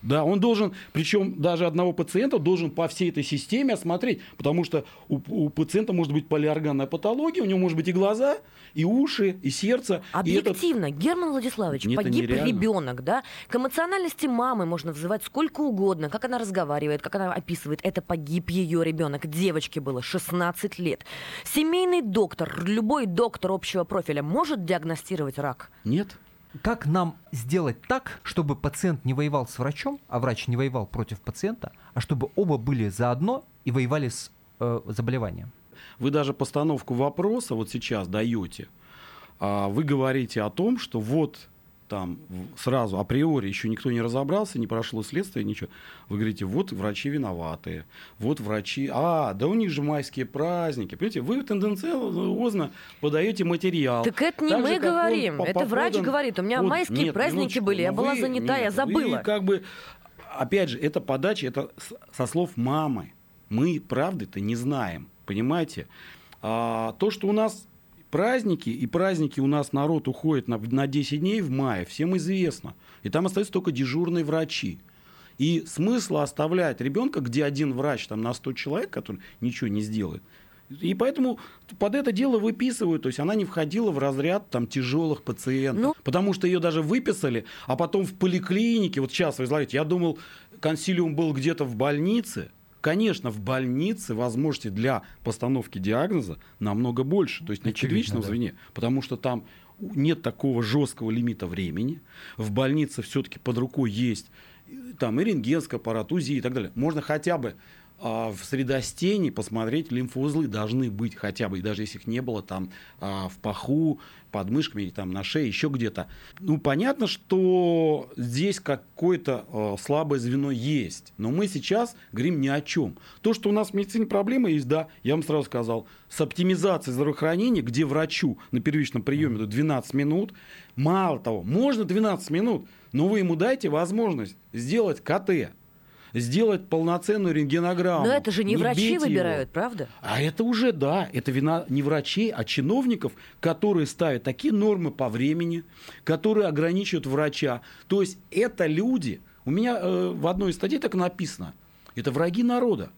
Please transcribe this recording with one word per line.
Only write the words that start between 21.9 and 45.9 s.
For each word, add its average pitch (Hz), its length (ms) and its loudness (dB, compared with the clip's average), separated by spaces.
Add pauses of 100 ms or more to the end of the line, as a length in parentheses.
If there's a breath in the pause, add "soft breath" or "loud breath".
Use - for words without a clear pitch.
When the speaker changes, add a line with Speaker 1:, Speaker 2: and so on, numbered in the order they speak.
Speaker 2:
доктор, 175 600 0
любой 220 420 2
доктор 190 460 0
общего 185 320 -2
профиля 160 400 -2
может 233 400 0
диагностировать 160 760 -2
рак? 139 320 -6 (140)
Speaker 1:
Нет. 180 320 0 (440)
Speaker 3:
Как 226 240 -2
нам 170 320 0 (140)
сделать 135 580 -2
так, - 340 -4
чтобы 143 340 -2
пациент 147 500 -2
не 131 80 0
воевал 143 320 0
с - 120 -14
врачом, 147 480 -4
а 123 140 -4
врач 120 280 0
не 120 100 2
воевал 131 260 0
против 110 340 -6
пациента, - 540 -6 (220 loud breath)
а 123 80 0
чтобы 131 340 0
оба 165 220 4
были 113 320 0
заодно 127 560 0 (180)
и 127 60 0
воевали 131 400 0
с, - 200 -12 (300)
э, 117 240 0
заболеванием? 117 640 -4 (480 loud breath)
Speaker 1:
Вы 127 120 0
даже 139 240 2
постановку 147 580 0
вопроса 175 600 0
вот 110 160 -4
сейчас 110 360 -4
даете. 107 600 -2 (720 loud breath)
А, 101 280 0
вы 110 140 0
говорите 131 600 0
о 104 80 -2
том, 226 280 0
что - 220 -6
вот 143 480 -2 (400)
там 92 280 -6 (140)
в-, 90 280 -12
сразу 117 400 0
априори 131 500 2
еще 101 200 -4
никто 113 220 -2
не 117 100 2
разобрался, 139 580 0
не 113 80 -2
прошло 113 360 -4
следствие, 160 420 -4
ничего. 104 240 -4 (400 loud breath)